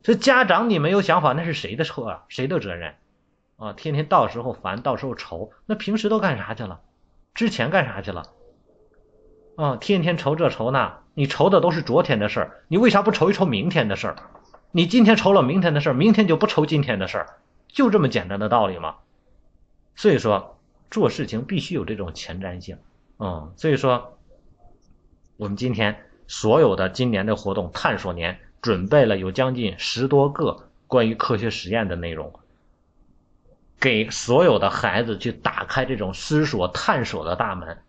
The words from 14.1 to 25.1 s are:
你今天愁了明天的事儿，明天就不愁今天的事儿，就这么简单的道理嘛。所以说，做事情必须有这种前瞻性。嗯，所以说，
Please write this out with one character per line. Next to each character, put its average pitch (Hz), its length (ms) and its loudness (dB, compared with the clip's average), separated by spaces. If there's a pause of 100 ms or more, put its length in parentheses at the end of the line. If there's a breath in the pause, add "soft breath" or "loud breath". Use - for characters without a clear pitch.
你 175 140 2
今 233 180 6
天 214 120 8
愁 202 180 4
了 185 80 8
明 156 200 2
天 165 120 2
的 147 80 2
事 156 80 0
儿， 131 40 2
明 190 200 4
天 214 140 4
就 160 100 4
不 160 80 2
愁 156 220 0
今 151 160 2
天 117 160 -2
的 95 80 -4
事 107 100 -6
儿， 85 100 -6 (400)
就 262 220 2
这 202 100 4
么 139 80 4
简 104 200 -2
单 98 120 -4
的 107 100 -2
道 110 180 4
理 92 100 -4
嘛。 78 200 -8 (1000)
所 208 160 4
以 127 80 4
说， 104 400 0 (320)
做 170 180 2
事 - 160 -4
情 113 180 -8
必 180 160 -4
须 - 140 -8
有 107 120 -4
这 107 100 -8
种 90 180 -10
前 - 260 -14
瞻 92 220 -10
性。 87 160 -16 (400)
嗯， 87 380 -8
所 160 160 -2
以 139 60 2
说， 123 400 -2 (1200)